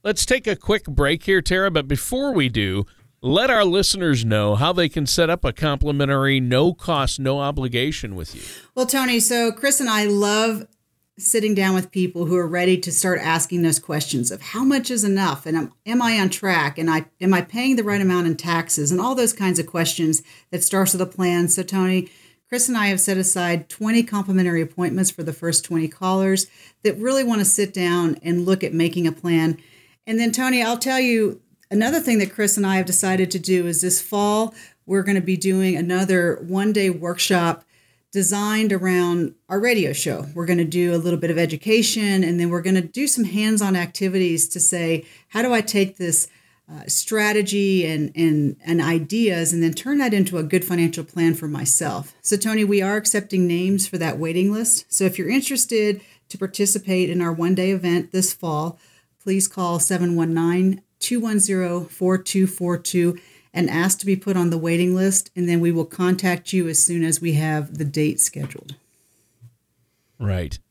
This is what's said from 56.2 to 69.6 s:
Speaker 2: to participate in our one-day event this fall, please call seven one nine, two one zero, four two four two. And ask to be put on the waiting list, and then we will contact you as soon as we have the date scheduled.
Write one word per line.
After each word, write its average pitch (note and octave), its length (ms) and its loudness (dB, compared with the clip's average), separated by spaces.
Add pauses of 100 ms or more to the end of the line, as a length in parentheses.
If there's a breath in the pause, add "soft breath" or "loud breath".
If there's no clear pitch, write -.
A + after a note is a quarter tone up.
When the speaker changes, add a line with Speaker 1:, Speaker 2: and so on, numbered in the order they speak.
Speaker 2:
to F#3+ 100 -14
participate F#3+ 720 0
in F3+ 100 0
our E3+ 100 0
one-day F3+ 380 2
event F3 420 0
this F#3 220 0
fall, D#3+ 460 -6 (420 soft breath)
please F#3+ 260 0
call F3 320 -4
seven F3 360 0
one E3 180 0
nine, F3+ 480 0 (180)
two A#3+ 200 -2
one G#3+ 200 0
zero, F3+ 420 -2
four F#3 360 -2
two F#3+ 300 0
four F3 280 -2
two. F3 440 0 (340 loud breath)
And F3 160 0
ask F3 300 0
to G3 60 -10
be F#3+ 100 2
put F#3+ 220 -2
on F3 120 2
the E3 80 -2
waiting E3+ 380 0
list, F#3+ 400 0
and F3 140 -2
then E3+ 100 2
we E3+ 120 2
will E3 140 0
contact F3+ 680 -2
you F3+ 140 0
as D#3 160 2
soon E3+ 200 0
as D#3+ 180 -2
we E3 120 0
have D3+ 440 -2
the D3+ 80 -4
date D3+ 340 0
scheduled. - 560 -6 (1400)